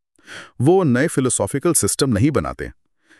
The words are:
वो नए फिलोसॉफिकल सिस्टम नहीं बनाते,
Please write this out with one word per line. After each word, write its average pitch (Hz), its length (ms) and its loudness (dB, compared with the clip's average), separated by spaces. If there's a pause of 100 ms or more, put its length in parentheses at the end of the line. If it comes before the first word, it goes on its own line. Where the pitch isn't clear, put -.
(600)
वो 180 220 4
नए 131 240 2
फिलोसॉफिकल 131 680 -2
सिस्टम - 360 0
नहीं 117 220 2
बनाते, 71 400 -4 (480)